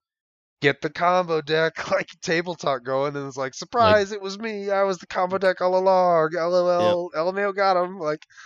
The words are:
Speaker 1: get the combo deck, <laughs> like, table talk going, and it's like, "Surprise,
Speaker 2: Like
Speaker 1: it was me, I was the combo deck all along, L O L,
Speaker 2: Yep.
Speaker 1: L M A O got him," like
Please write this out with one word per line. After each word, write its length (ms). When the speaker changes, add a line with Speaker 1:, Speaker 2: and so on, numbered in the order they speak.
Speaker 1:
get 200
the 80
combo 520
deck, 320
<laughs> 180
like, 160
table 320
talk 280
going, 320
and 120
it's 100
like, 160
"Surprise, 560
Speaker 2:
Like 80
Speaker 1:
it 60
was 160
me, 320
I 100
was 160
the 80
combo 320
deck 240
all 160
along, 580
L 200
O 140
L, 440
Speaker 2:
Yep. 60
Speaker 1:
L 100
M 80
A 60
O 100
got 240
him," 220
like 260